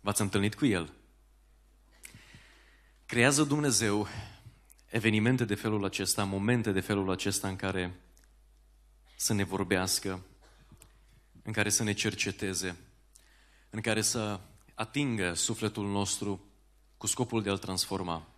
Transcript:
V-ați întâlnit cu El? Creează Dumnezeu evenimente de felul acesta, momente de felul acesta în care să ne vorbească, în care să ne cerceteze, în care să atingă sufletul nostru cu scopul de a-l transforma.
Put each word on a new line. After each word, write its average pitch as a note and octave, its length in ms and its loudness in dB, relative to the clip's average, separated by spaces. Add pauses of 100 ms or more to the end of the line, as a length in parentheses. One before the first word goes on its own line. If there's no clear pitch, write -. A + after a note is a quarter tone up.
V-ați G#2 200 0
întâlnit G#2 340 2
cu D3+ 120 2
El? F2+ 260 2 (2250)
Creează C3+ 360 6
Dumnezeu A#2 640 2 (800)
evenimente A2+ 580 2
de G#2 100 0
felul G#2+ 300 -2
acesta, G2 400 0
momente G2+ 480 2
de F#2+ 80 2
felul F#2+ 300 0
acesta G2 380 -2
în F#2 80 -4
care F#2 440 -4 (1160)
să - 160 0
ne G2 120 2
vorbească, F#2 760 0 (1200)
în G#2+ 100 -8
care G#2 180 2
să G2+ 120 2
ne G#2+ 100 2
cerceteze, F#2+ 840 -2 (960)
în A2 100 -6
care A2 220 0
să G#2 380 0 (340)
atingă A2+ 600 0
sufletul G#2 520 -2
nostru G2+ 580 -2 (520)
cu - 100 -8
scopul A2+ 360 0
de G2+ 80 0
a-l G2 80 2
transforma. F2+ 800 -4